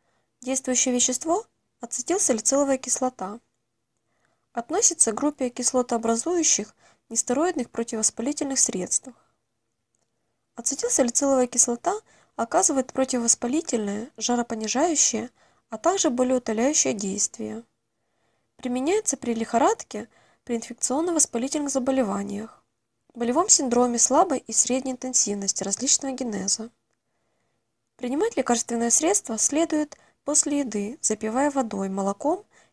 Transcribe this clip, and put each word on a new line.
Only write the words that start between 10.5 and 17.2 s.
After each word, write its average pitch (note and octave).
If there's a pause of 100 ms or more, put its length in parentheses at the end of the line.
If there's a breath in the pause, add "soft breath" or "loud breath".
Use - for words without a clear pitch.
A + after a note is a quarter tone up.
Ацетилсалициловая C4
кислота B3 (420 soft breath)
оказывает C4
противовоспалительное, A#3+
жаропонижающее, A#3+ (400 soft breath)
а A3+
также F#4
болеутоляющее B3+
действие. G#3+ (920)